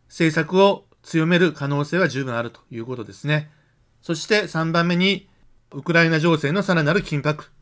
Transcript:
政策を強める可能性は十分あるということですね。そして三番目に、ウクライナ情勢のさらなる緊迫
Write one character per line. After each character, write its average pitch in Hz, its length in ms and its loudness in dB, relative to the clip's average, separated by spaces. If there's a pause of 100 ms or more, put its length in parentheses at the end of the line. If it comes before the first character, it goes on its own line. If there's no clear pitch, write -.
政 160 260 0
策 170 280 2
を 196 240 2 (160)
強 160 240 0
め 175 120 4
る 165 140 4
可 139 160 -6
能 143 160 -2
性 165 140 -4
は 185 100 2
十 131 160 -6
分 123 120 -6
あ 117 60 -2
る 117 80 -8
と - 100 -20 (100)
い 117 80 -12
う 117 80 -10
こ 127 100 -10
と 117 80 -10
で 101 80 -18
す - 140 -12
ね。 151 240 -2 (520)
そ 170 120 -4
し 160 120 -10
て 208 220 0
三 165 240 -4
番 170 160 0
目 175 80 0
に、 190 320 0 (440)
ウ 139 100 -12
ク 170 100 -4
ラ 165 120 6
イ 165 60 2
ナ 160 100 2
情 165 160 2
勢 147 160 -2
の 196 100 -2
さ 185 120 0
ら 160 80 2
な 147 120 0
る 208 80 0
緊 147 260 -4
迫 151 220 -6 (120)